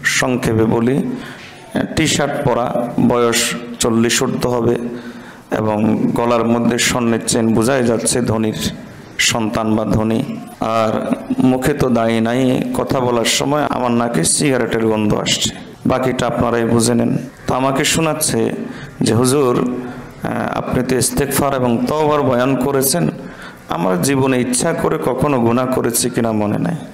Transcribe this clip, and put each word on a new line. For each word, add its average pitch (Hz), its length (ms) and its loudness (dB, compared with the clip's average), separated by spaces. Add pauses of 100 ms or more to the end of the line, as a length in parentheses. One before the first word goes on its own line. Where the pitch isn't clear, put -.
সংক্ষেপে 120 600 2
বলি, 117 380 2 (920)
টি-শার্ট 147 520 0
পরা, 120 400 0 (200)
বয়স 120 460 2 (240)
চল্লিশ 117 440 2
ঊর্ধ্ব 123 280 -2
হবে 120 240 2 (760)
এবং 110 640 0
গলার 117 300 2
মধ্যে 117 340 2
স্বর্ণের 117 480 0
চেন, 113 280 2
বোঝাই 120 320 2
যাচ্ছে 120 340 0
ধনীর 110 520 -2 (460)
সন্তান 110 580 0
বা 110 80 0
ধনী। 110 380 0 (380)
আর 110 540 0 (240)
মুখে 127 360 2
তো 143 140 0
দাড়ি 113 320 2
নাই, 127 420 2 (120)
কথা 123 260 0
বলার 120 240 2
সময় 139 460 0
আমার 123 200 -2
নাকে 120 340 2
সিগারেটের 123 640 2
গন্ধ 107 280 2
আসছে, - 360 -2 (360)
বাকিটা 127 400 0
আপনারাই 117 380 0
বুঝে 117 300 2
নেন। 117 240 2 (280)
তো - 80 -2
আমাকে 135 300 0
শোনাচ্ছে 147 680 0 (480)
যে, 110 140 2
"হুজুর, 123 600 2 (500)
আহ, 113 340 -4
আপনি 123 240 -2
তো 127 140 0
ইস্তেগফার 135 580 0
এবং 123 340 2
তওবার 151 340 2
বয়ান 127 340 2
করেছেন, 139 540 0 (580)
আমার 175 340 0
জীবনে 135 380 2
ইচ্ছা 123 320 0
করে - 340 0
কখনো 135 340 2
গুনাহ 117 260 2
করেছি 123 440 0
কিনা 117 220 0
মনে 107 260 0
নাই।" 165 180 -2 (180)